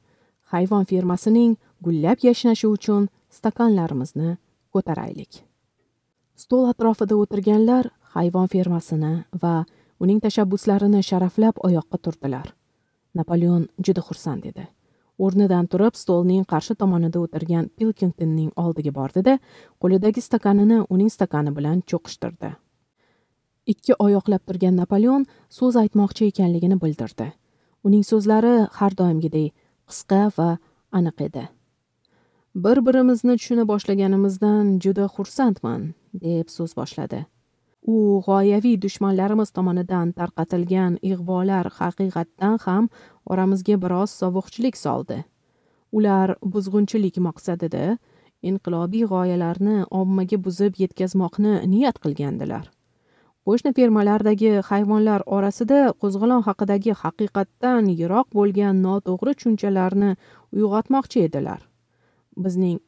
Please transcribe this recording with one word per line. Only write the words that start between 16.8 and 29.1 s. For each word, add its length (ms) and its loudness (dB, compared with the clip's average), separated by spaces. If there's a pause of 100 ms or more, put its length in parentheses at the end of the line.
o'tirgan 500 -2
Pilkingtonning 840 -2
oldiga 380 -2
bordi-da, 460 0 (400)
qo'lidagi 420 2
stakanini 560 4 (120)
uning 200 2
stakani 460 -2
bilan 260 -2
cho'qishtirdi. 680 -8 (1200)
Ikki 260 -4
oyoqlab 520 -2
turgan 300 -2
Napoleon 500 0 (240)
so'z 260 -2
aytmoqchi 540 0
ekanligini 480 0
bildirdi. 500 -6 (580)
Uning 180 4
so'zlari 520 2 (160)
har 220 0
doimgidek 600 0 (360)